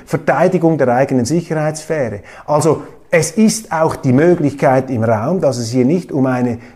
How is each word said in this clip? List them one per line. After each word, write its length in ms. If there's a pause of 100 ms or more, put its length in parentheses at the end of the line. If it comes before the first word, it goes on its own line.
Verteidigung 720
der 120
eigenen 360
Sicherheitssphäre. 960 (240)
Also, 380 (260)
es 220
ist 400
auch 240
die 180
Möglichkeit 800
im 120
Raum, 360
dass 180
es 120
hier 160
nicht 260
um 140
eine 340 (160)